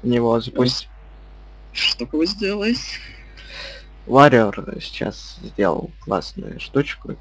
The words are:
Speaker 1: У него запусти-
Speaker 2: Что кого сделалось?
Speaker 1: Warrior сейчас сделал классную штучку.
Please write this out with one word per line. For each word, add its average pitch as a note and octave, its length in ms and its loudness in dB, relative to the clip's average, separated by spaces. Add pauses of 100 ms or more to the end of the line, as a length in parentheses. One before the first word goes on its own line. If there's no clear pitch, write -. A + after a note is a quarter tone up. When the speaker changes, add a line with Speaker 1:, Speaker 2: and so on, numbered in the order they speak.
Speaker 1:
У A#2+ 60 -4
него A#2 320 4
запусти- B2 480 -2 (840)
Speaker 2:
Что - 340 -2
кого D#3 200 0
сделалось? G#3 720 -2 (1080)
Speaker 1:
Warrior B2 760 6
сейчас - 640 -8
сделал F2+ 480 -2 (100)
классную - 600 -6
штучку. - 600 -4